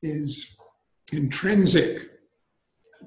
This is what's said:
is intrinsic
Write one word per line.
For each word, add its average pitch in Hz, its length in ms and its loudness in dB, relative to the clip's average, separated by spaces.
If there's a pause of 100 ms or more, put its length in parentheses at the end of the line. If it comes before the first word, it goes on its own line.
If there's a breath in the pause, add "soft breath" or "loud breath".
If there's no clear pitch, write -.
is 151 540 -8 (580)
intrinsic 165 960 2 (960)